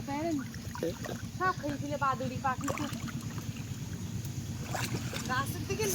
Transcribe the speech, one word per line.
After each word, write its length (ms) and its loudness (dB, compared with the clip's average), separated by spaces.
পেয়ারা 300 2
নেই, 120 0
সব 240 6
খেয়ে 200 0
ফেলে 240 0
বাদুড়ি 400 2
পাখি 220 2
তো। 60 2
গাছের 380 2
দিকে 260 2